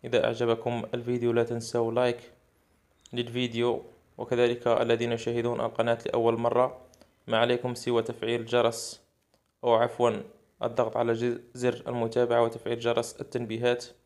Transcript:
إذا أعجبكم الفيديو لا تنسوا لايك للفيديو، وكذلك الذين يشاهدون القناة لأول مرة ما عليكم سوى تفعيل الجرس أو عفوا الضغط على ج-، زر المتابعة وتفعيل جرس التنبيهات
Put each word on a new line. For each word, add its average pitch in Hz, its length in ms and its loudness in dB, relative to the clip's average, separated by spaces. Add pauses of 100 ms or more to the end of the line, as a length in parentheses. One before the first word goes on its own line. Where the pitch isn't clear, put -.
إذا 123 200 2
أعجبكم 117 580 0 (120)
الفيديو 120 380 0
لا 117 120 4
تنسوا 117 480 -2
لايك 120 400 -2 (800)
للفيديو، 120 720 -2 (340)
وكذلك 120 480 2
الذين 117 460 2
يشاهدون 117 480 -2
القناة 117 460 0
لأول 117 320 2
مرة 120 420 2 (460)
ما 113 120 0
عليكم 120 360 2
سوى 117 280 0
تفعيل 117 380 -2
الجرس 117 600 0 (640)
أو 120 100 4
عفوا 117 480 2 (400)
الضغط 113 340 0
على 117 160 2
ج-، 117 280 -2 (140)
زر 123 340 -2
المتابعة 120 540 2
وتفعيل 117 360 -2
جرس 117 420 -2
التنبيهات 120 640 -2 (220)